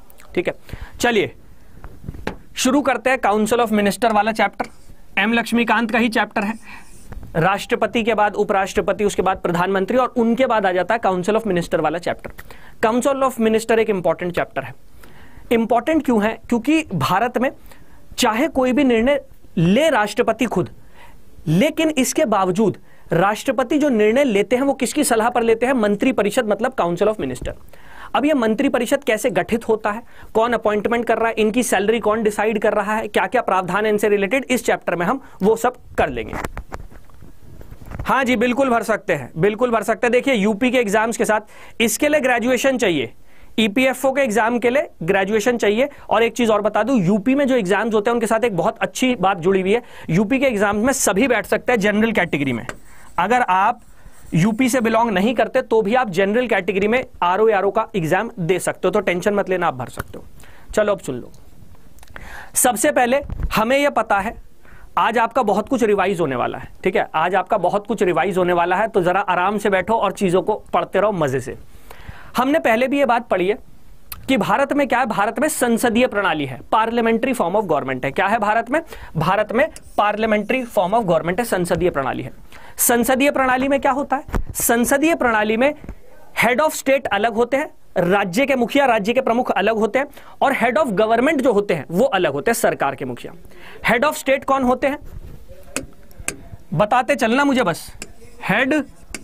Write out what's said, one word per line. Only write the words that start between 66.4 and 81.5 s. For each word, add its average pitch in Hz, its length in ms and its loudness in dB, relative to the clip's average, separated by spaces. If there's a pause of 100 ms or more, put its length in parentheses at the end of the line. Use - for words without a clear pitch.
है। - 140 -14 (120)
ठीक 190 120 0
है, 190 200 0
आज 175 200 2
आपका 185 220 0
बहुत 185 300 -2
कुछ 214 160 -2
revise 175 340 0
होने 175 160 2
वाला 175 220 2
है, 214 120 0
तो 196 140 0
जरा 180 180 2
आराम 185 380 0
से 208 120 0
बैठो 190 240 0
और 202 180 0
चीजों 185 300 2
को 208 220 -2 (100)
पढ़ते 175 260 0
रहो 214 120 2
मजे 143 280 0
से। 120 180 -10 (800)
हमने 277 220 2
पहले 254 280 2
भी 277 120 0
ये 277 60 2
बात 233 220 2
पढ़ी 185 200 0
है 214 100 0 (720)
कि 269 100 4
भारत 240 360 2
में 277 140 2
क्या 240 120 2
है, 262 60 2
भारत 214 340 -2
में 262 80 2
संसदीय 240 600 2
प्रणाली 185 380 0
है, 127 160 -10
parliamentary 226 800 0
form 175 140 0
of 214 120 0
government 131 380 -2
है। 139 60 -2
क्या 190 160 2
है 226 120 2
भारत 220 320 0
में? 320 100 2 (360)
भारत 196 340 0
में 277 180 2 (300)
parliamentary 214 680 0 (100)
form 185 160 2
of 233 100 4
government 165 360 0
है, 240 60 0
संसदीय 180 440 0